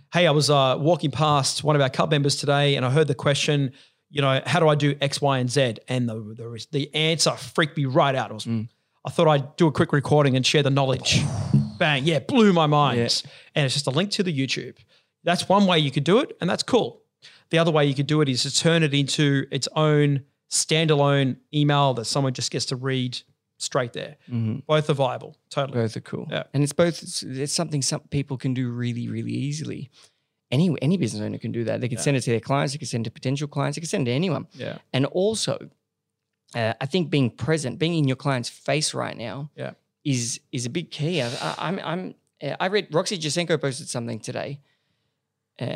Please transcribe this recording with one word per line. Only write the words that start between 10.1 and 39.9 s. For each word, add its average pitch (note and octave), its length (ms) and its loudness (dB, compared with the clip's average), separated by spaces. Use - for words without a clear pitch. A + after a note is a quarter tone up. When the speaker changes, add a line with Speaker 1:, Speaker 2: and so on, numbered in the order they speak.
Speaker 1:
and C3 100 2
share D3+ 160 4
the C3 80 2
knowledge. C3+ 500 2
Speaker 2:
<sighs> - 300 0
Speaker 1:
Bang, D3 280 2
yeah, D#3+ 140 2
blew G#3+ 340 6
my D#3+ 120 6
mind. D3 340 4
Speaker 2:
Yeah. - 300 -2
Speaker 1:
And D3 120 2
it's B2+ 80 -2
just D3 120 -2
a C#3+ 40 -2
link F3 220 0
to G#3 100 -2
the F3+ 100 -2
YouTube. C3 460 -4
That's E3+ 220 0
one G3 200 4
way F3 120 4
you D3 120 2
could C#3 140 0
do F#3+ 160 4
it, D#4+ 200 -4
and E3 80 -2
that's - 140 -2
cool. - 400 0
The E3 80 2
other E3 120 4
way D3+ 140 4
you C#3 100 2
could C#3 120 -2
do D3+ 160 2
it C3+ 80 0
is B2 140 -2
to C#3 100 -6
turn E3 280 2
it C#3+ 120 0
into C#3 560 2
its C3+ 260 -4
own D3 460 4
standalone C#3+ 840 2
email C#3+ 420 2
that A2+ 120 -8
someone C#3 260 0
just B2+ 180 -6
gets C3 160 -4
to C3+ 100 -6
read B2+ 420 -4
straight B2+ 340 -4
there. - 240 -12
Speaker 2:
Mm-hmm. A2+ 360 -2
Speaker 1:
Both D3+ 240 2
are D3 40 2
viable, B2 420 -4
totally. C3+ 320 -4
Speaker 2:
Both A2+ 140 -2
are - 40 -10
cool. - 300 -10
Speaker 1:
Yeah. - 140 -4
Speaker 2:
And C#3 80 2
it's C#3+ 100 0
both, E3+ 300 0
it's, - 200 -10
it's C3 300 -6
something D#3 300 -4
some D3 180 -4
people C#3 280 -4
can C3 160 -2
do B2 160 -4
really, A#2+ 380 -4
really A2+ 240 -6
easily. C3 580 -6
Any, D#3 320 4
any E3 140 2
business A2 260 -2
owner G#2+ 160 -6
can A2+ 140 -6
do A#2 120 -4
that. A2 160 -4
They A#2+ 80 -2
can A#2+ 100 -6
Speaker 1:
Yeah. - 60 -6
Speaker 2:
send C#3+ 120 2
it B2 60 0
to - 80 -2
their A2+ 100 2
clients, C#3 320 -2
they D3 60 -8
can B2 100 -12
send A#2 180 -4
it A#2 40 -10
to - 20 -20
potential C#3+ 360 -4
clients, C#3+ 280 -4
they D#3+ 40 -10
can E3 80 -10
send C3+ 200 -2
it - 20 0
to B2 40 0
anyone. D3+ 400 -2
Speaker 1:
Yeah. A#2 240 -10
Speaker 2:
And C3 140 2
also, - 640 -2
uh, A2+ 260 -2
I C3+ 60 -6
think E3+ 240 -2
being C3+ 200 2
present, C3 480 -4
being E3 160 0
in D3+ 140 2
your C3 80 0
client's C3 320 -4
face - 460 -4
right A#2+ 220 -6
now B2+ 400 -10
Speaker 1:
Yeah. C3 160 -10